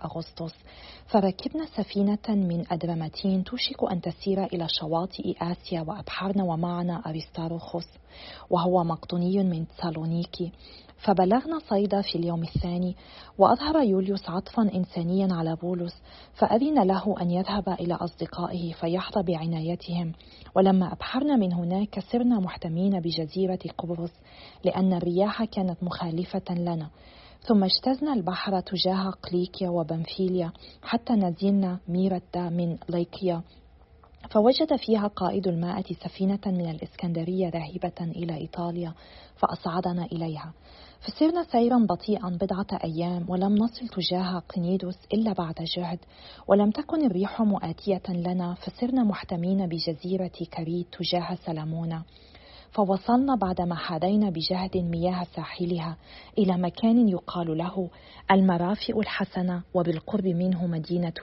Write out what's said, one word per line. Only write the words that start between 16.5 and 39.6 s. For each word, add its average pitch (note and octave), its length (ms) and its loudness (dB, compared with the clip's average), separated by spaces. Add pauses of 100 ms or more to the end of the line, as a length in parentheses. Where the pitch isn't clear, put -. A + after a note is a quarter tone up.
له F#3+ 360 2
أن F3 80 0
يذهب F#3+ 380 0
إلى F3 260 -2
أصدقائه E3+ 800 -6
فيحظى F3+ 500 -2
بعنايتهم. E3 880 -2 (420)
ولما F#3+ 380 4
أبحرنا C4+ 440 0
من F#3 160 4
هناك، F3+ 480 -2 (120)
سرنا A#3+ 280 4
محتمين F3+ 600 0
بجزيرة E3+ 580 -2 (200)
قبرص، E3+ 340 -6 (520)
لأن F#3 280 4
الرياح F#3 520 2
كانت F#3 380 -2
مخالفة F3 720 -4
لنا، E3+ 360 -2 (500)
ثم G3+ 240 4
اجتزنا C4+ 480 0
البحر F#3 480 -2
تجاه F#3+ 500 0
قليكيا F3+ 580 -4
وبنفيليا، E3+ 840 -2 (300)
حتى A#3 300 -2
نزلنا F#3+ 760 2
ميرتا F3+ 600 -2
من E3+ 280 0 (120)
ليكيا، F3 540 -2 (880)
فوجد C4 460 6
فيها G#3+ 300 2
قائد G3 420 0
المائة F3 460 -2 (100)
سفينة F#3+ 420 0
من F3 240 -2
الإسكندرية E3+ 800 -2
ذاهبة E3+ 680 -6
إلى E3 200 -4
إيطاليا، E3+ 580 -6 (420)
فأصعدنا F3 680 0